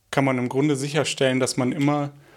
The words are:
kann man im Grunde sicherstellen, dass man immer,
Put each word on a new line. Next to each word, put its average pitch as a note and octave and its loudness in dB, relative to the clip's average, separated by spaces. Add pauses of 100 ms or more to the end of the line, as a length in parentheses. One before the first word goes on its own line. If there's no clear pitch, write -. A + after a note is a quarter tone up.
(100)
kann C#3 2
man C3 2
im B2 -2
Grunde C#3 0
sicherstellen, C3+ 0
dass B2 0
man B2+ 0
immer, C#3+ -2 (240)